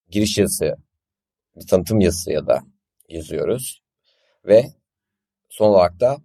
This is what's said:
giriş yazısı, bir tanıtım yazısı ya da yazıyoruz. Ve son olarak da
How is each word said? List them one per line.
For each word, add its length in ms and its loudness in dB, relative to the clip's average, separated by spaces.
giriş 280 -2
yazısı, 380 -2
bir 100 -20
tanıtım 340 0
yazısı 320 -2
ya 140 -6
da 160 0
yazıyoruz. 760 -8
Ve 180 6
son 200 -2
olarak 320 2
da 240 0